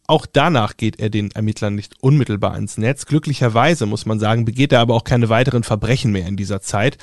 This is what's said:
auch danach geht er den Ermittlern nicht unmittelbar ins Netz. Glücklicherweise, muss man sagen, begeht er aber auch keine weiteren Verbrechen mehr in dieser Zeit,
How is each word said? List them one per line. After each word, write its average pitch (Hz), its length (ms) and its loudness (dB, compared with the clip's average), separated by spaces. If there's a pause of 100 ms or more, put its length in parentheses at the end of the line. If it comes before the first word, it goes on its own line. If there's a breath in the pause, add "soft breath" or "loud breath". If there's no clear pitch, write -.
auch 151 200 2
danach 139 500 2
geht 110 240 -4
er 110 80 -2
den 104 220 -2
Ermittlern 107 440 -4
nicht - 280 -10
unmittelbar 107 560 2
ins 104 180 -8
Netz. 113 300 -2
Glücklicherweise, 131 800 0
muss 104 180 -4
man 110 160 -2
sagen, 113 240 0
begeht 123 280 0
er 123 80 6
aber 120 140 2
auch 117 100 0
keine 120 260 2
weiteren 120 320 2
Verbrechen 110 500 -2
mehr 92 140 -2
in 98 100 -6
dieser 98 240 -6
Zeit, 113 420 -2